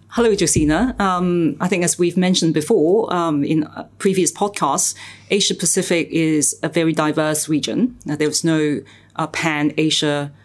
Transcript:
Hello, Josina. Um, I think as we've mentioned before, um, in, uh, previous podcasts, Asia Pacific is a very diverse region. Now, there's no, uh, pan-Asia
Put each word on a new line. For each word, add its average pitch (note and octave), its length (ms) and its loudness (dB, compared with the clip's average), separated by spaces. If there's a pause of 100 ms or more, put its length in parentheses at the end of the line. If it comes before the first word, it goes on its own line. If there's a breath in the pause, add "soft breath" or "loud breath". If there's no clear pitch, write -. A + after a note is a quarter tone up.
(120)
Hello, A#3 240 2
Josina. D#3+ 640 0
Um, F3 600 0
I F3+ 80 -2
think F3+ 160 0
as E3+ 160 -2
we've F3 160 2
mentioned F3+ 380 2
before, E3 600 2
um, E3 300 0
in, D#3+ 220 0
uh, - 220 -12 (100)
previous F#3 340 2
podcasts, - 640 -2 (340 loud breath)
Asia G3 240 0
Pacific F3+ 560 0
is D#3 540 0
a E3 60 -4
very E3 240 0
diverse D3+ 560 0
region. D3+ 560 0
Now, D3+ 100 -4
there's D3+ 280 -2
no, D#3 380 0 (360 soft breath)
uh, D#3 100 -4
pan-Asia D3 1040 -2 (140 soft breath)